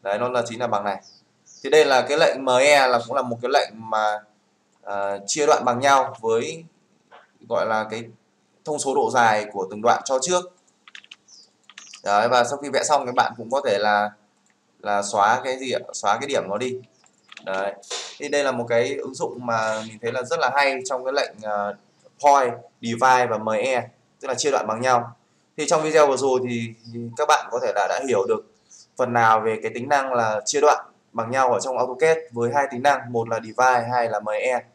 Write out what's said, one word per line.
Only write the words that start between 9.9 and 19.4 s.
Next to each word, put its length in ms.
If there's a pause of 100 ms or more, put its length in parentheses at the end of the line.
cho 180
trước. 300 (1500)
Đấy, 240
và 160
sau 140
khi 100
vẽ 160
xong, 220
các 80
bạn 220
cũng 140
có 160
thể 120
là, 320 (680)
là 220
xóa 420
cái 140
gì 140
ạ? 80 (120)
Xóa 280
cái 80
điểm 200
nó 100
đi. 220 (640)
Đấy. 300 (440)
Thì 100
đây 160
là 80
một 160
cái 260
ứng 200
dụng 320